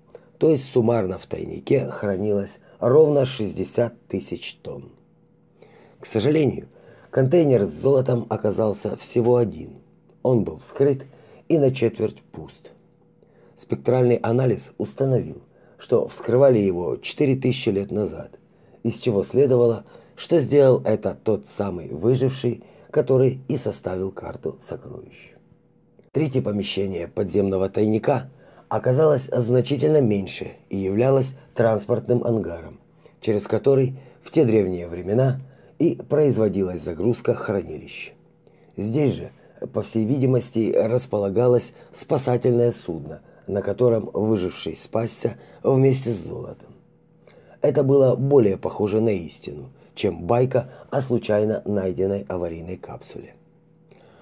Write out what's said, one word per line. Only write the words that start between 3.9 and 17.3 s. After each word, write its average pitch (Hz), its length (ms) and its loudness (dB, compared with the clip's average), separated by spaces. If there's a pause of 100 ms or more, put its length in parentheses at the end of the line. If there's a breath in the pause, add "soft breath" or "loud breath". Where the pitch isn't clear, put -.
тысяч - 540 -8
тонн. - 280 -14 (1080 soft breath)
К - 80 -16
сожалению, 123 640 0 (420 loud breath)
контейнер 131 540 4
с - 60 -4
золотом 131 580 0
оказался 104 680 -2
всего 123 400 2
один. 90 420 -2 (440)
Он 120 220 2
был - 160 -10
вскрыт 139 460 0 (420 loud breath)
и 165 100 4
на 131 160 4
четверть - 560 -2
пуст. - 420 -18 (840 soft breath)
Спектральный 123 600 0
анализ 117 600 0
установил, 104 680 -2 (360 soft breath)
что - 280 0
вскрывали 127 520 4
его 87 400 0
четыре 131 360 0